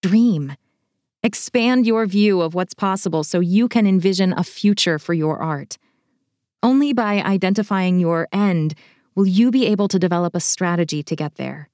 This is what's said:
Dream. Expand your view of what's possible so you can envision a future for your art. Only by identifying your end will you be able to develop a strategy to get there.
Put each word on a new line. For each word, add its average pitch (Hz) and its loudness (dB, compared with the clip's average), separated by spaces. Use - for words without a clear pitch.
Dream. 180 0
Expand 233 0
your 226 2
view 196 2
of 165 -2
what's 180 -4
possible 185 -2
so 175 -2
you 196 2
can 226 2
envision 185 2
a 175 0
future 202 0
for 175 -6
your 156 0
art. 143 -6
Only 277 2
by 208 0
identifying 190 0
your 165 0
end 175 0
will 196 2
you 208 4
be 247 2
able 202 2
to 190 0
develop 175 0
a 175 -2
strategy 170 -2
to 160 -6
get 151 -8
there. 139 -12